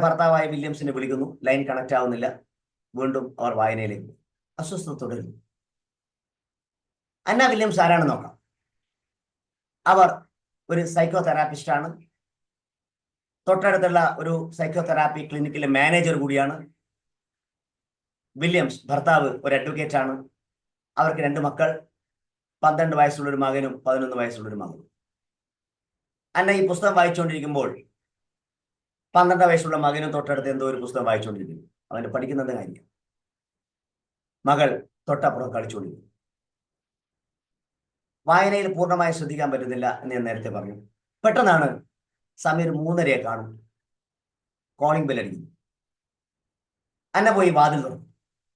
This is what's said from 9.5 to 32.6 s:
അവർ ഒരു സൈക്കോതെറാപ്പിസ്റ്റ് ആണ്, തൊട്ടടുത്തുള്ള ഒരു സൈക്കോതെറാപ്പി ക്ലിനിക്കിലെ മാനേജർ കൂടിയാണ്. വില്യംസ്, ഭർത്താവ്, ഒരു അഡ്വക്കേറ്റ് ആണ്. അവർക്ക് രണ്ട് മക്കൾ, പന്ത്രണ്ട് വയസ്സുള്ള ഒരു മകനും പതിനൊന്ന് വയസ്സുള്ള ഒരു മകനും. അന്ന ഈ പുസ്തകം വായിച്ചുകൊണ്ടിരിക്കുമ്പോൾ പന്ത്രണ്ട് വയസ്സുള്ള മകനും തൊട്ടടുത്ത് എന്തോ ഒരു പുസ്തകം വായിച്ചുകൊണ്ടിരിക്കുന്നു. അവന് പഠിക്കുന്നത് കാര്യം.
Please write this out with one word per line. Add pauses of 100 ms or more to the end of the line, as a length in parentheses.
അവർ (640)
ഒരു
സൈക്കോതെറാപ്പിസ്റ്റ്
ആണ്, (1600)
തൊട്ടടുത്തുള്ള
ഒരു
സൈക്കോതെറാപ്പി
ക്ലിനിക്കിലെ
മാനേജർ
കൂടിയാണ്. (1800)
വില്യംസ്,
ഭർത്താവ്, (140)
ഒരു
അഡ്വക്കേറ്റ്
ആണ്. (800)
അവർക്ക്
രണ്ട്
മക്കൾ, (920)
പന്ത്രണ്ട്
വയസ്സുള്ള
ഒരു
മകനും
പതിനൊന്ന്
വയസ്സുള്ള
ഒരു
മകനും. (1500)
അന്ന
ഈ
പുസ്തകം
വായിച്ചുകൊണ്ടിരിക്കുമ്പോൾ (1300)
പന്ത്രണ്ട്
വയസ്സുള്ള
മകനും
തൊട്ടടുത്ത്
എന്തോ
ഒരു
പുസ്തകം
വായിച്ചുകൊണ്ടിരിക്കുന്നു. (220)
അവന്
പഠിക്കുന്നത്
കാര്യം. (1600)